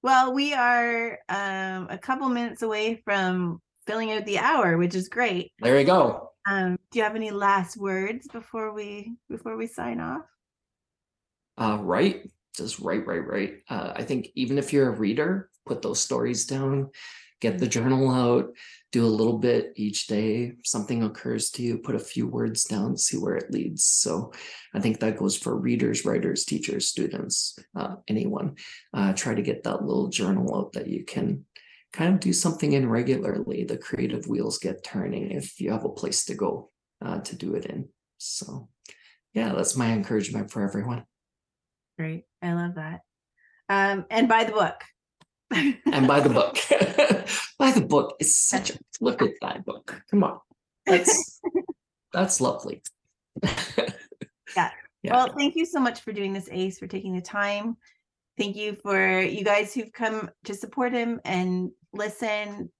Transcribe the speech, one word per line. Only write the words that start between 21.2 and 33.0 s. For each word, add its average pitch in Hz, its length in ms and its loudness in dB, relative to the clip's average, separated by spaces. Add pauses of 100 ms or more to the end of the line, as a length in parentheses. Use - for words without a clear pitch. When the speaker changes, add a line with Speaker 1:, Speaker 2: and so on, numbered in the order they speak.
Speaker 2:
to 120 120 -8
you, 117 160 0
put 123 160 -4
a - 40 0
few - 280 -4
words 117 360 -2
down, 107 320 0
see - 220 0
where - 180 0
it - 160 -4
leads. - 320 -2
So - 480 2 (420)
I 101 60 -2
think 110 220 0
that 110 160 0
goes 98 200 0
for 110 200 -2
readers, 120 480 0
writers, - 400 0
teachers, - 420 -2
students, - 720 -2 (180)
uh, 190 200 -6 (120)
anyone. 208 480 -2 (380)
Uh, 98 200 2
try 113 220 -2
to 101 60 0
get - 220 -2
that - 200 -2
little - 240 0
journal - 480 0
out - 180 -2
that - 140 -6
you - 160 -4
can - 400 -4 (480)
kind 175 220 2
of 190 80 2
do 185 100 2
something 160 400 2
in 135 180 4
regularly. - 760 0